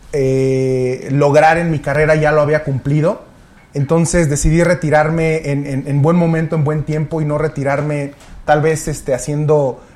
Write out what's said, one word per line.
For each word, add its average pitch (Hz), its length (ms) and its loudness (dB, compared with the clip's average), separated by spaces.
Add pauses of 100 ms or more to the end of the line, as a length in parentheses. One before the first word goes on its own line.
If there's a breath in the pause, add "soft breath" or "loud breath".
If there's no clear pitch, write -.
(140)
eh, 131 1000 0
lograr 147 460 4
en 170 140 -2
mi 147 80 -2
carrera 151 360 0
ya 151 160 2
lo 151 100 2
había 151 220 0
cumplido. 147 580 -2 (520 loud breath)
Entonces 165 560 0
decidí 160 340 2
retirarme 160 880 0
en, 143 140 -2
en, 143 220 -6
en 139 140 0
buen 165 160 4
momento, 165 400 0
en 151 80 0
buen 151 180 -2
tiempo 156 380 -4
y 151 40 -2
no 147 120 -2
retirarme 143 760 -4 (320 loud breath)
tal 151 160 2
vez, 156 280 -2
este, 139 240 -6
haciendo 147 680 0 (140 loud breath)